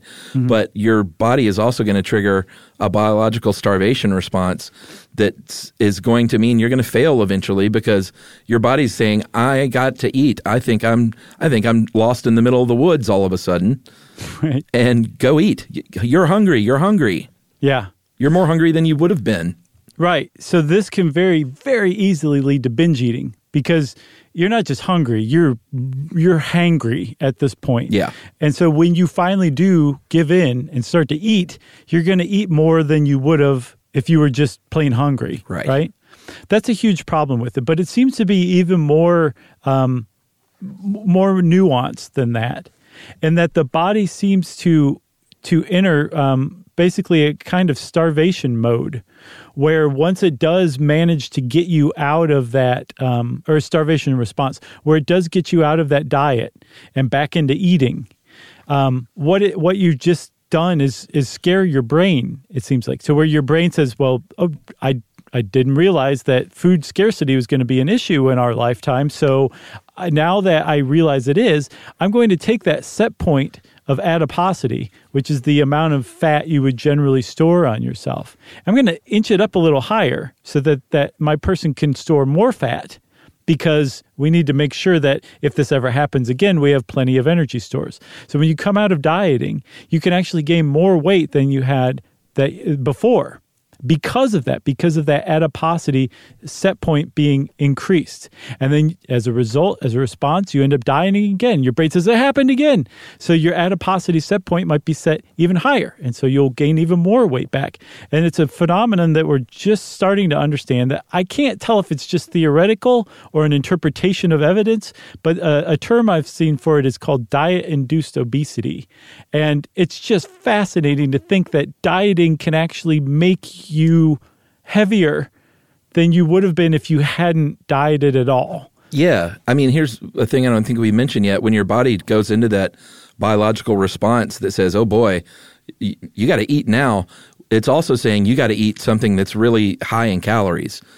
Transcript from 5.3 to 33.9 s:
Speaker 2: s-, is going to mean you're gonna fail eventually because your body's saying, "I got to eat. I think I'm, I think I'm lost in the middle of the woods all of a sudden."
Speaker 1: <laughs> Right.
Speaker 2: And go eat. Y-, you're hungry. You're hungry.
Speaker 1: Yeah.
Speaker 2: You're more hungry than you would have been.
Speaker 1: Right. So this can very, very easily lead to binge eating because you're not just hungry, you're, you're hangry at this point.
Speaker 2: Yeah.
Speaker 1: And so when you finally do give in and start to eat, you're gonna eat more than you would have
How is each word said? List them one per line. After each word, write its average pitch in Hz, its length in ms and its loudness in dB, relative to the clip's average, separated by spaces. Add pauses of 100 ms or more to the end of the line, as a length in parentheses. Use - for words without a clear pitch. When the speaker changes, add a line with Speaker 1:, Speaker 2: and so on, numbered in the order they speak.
Speaker 2:
s-, - 300 -16
is 104 200 0
going 120 300 2
to 110 100 0
mean 117 200 2
you're 117 100 2
gonna 127 140 0
fail 127 380 2
eventually 98 480 0
because 107 420 0 (340)
your 117 140 0
body's 127 360 0
saying, 107 280 0 (100)
"I 131 340 0
got 127 320 -2
to 131 160 -2
eat. 135 300 0
I 113 140 0
think 113 240 -2
I'm, 113 300 2 (260)
I 160 100 0
think 113 160 0
I'm 113 280 2
lost 113 340 2
in 113 80 4
the 113 60 4
middle 123 200 4
of 123 60 0
the 120 80 2
woods 143 340 2
all 98 160 2
of 92 80 0
a 90 40 -2
sudden." 92 500 -2
Speaker 1:
<laughs> - 40 -20 (500)
Right. 143 320 -2
Speaker 2:
And 120 460 2
go 131 200 4
eat. - 360 0
Y-, - 80 -10 (180)
you're 151 240 2
hungry. 185 340 2
You're 120 200 2
hungry. 156 500 0 (300)
Speaker 1:
Yeah. 131 280 0 (300)
Speaker 2:
You're 139 140 0
more 180 160 2
hungry 165 240 2
than 160 140 2
you 160 100 2
would 170 160 2
have 143 120 -4
been. 95 320 -4 (440)
Speaker 1:
Right. 170 400 -2
So 170 240 0
this 185 260 0
can 175 220 -2
very, 170 320 2
very 190 480 -2
easily 160 500 0
lead 139 220 0
to 127 80 0
binge 160 280 2
eating 123 360 -4 (160)
because 151 440 0 (380)
you're 180 160 0
not 226 160 0
just 135 160 -6
hungry, 127 420 0
you're, 135 360 2 (560)
you're 170 240 2
hangry 143 800 -2
at 135 180 -2
this 135 140 -2
point. - 380 -4
Speaker 2:
Yeah. 98 200 -2 (300)
Speaker 1:
And 151 140 0
so 170 160 2
when 165 240 2
you 180 100 2
finally 185 460 0
do 151 480 2 (100)
give 160 220 2
in 147 420 0
and 123 100 -2
start 160 260 0
to 151 60 -4
eat, 190 440 -2 (300)
you're 165 140 0
gonna 185 240 0
eat 202 220 -2
more 160 320 4
than 151 240 2
you 139 140 0
would 147 200 2
have 139 360 0 (180)